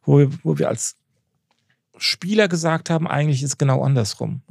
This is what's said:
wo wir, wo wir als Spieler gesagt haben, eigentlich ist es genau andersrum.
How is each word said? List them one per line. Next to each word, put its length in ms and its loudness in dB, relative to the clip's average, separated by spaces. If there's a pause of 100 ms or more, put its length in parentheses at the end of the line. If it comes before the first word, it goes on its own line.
wo 160 6
wir, 100 6 (140)
wo 140 -2
wir 120 0
als 260 -6 (1040)
Spieler 500 0
gesagt 420 -2
haben, 200 0
eigentlich 340 0
ist 60 -2
es 80 -8
genau 260 2
andersrum. 680 -2